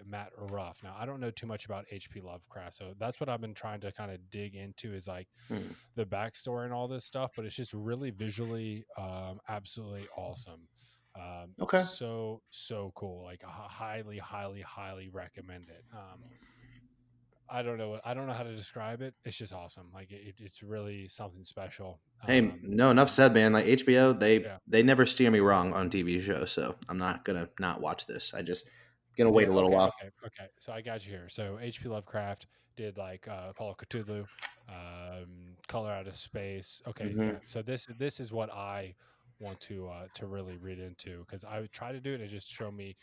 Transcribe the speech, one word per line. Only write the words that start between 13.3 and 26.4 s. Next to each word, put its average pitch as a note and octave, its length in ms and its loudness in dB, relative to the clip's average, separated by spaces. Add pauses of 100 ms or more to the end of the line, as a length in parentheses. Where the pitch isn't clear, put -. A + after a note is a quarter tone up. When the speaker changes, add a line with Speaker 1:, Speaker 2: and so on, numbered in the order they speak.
Speaker 1:
h-, F#2 60 -18
highly, G#2 680 -12
highly, G2 420 -10
highly F#2+ 480 -14
recommend F2+ 600 -16
it. E2+ 240 -20
Um, F#2 300 -18 (1300)
I B2 120 -4
don't A#2 160 -4
know. A2 260 -6
I A#2+ 80 -6
don't C3+ 140 -8
know B2+ 60 -6
how A#2+ 100 -6
to A#2 120 -10
describe A2+ 460 -10
it. C3 140 -12 (100)
It's A2 100 -10
just G2 180 -12
awesome. F2 380 -16
Like, F#2+ 200 -18
it, G2+ 260 -16
it's G2+ 240 -18
really G#2 460 -8
something F#2 360 -12
special. F#2+ 560 -12 (280)
Speaker 2:
Hey, B2+ 200 8
Speaker 1:
Um, F2+ 140 -4
Speaker 2:
no, A2 300 8
enough C3+ 180 10
said, C3+ 240 10
man. A2 200 10
Like, G#2+ 120 6
H B2+ 220 6
B B2+ 100 10
O, C3 160 10
they, G#2+ 300 8
Speaker 1:
Yeah. G2 240 -10
Speaker 2:
they A2 160 8
never B2+ 200 10
steer A#2+ 280 6
me G#2+ 80 8
wrong F#2+ 340 6
on F#2 160 2
T F#2 140 2
V F2+ 180 2
shows, F#2+ 300 0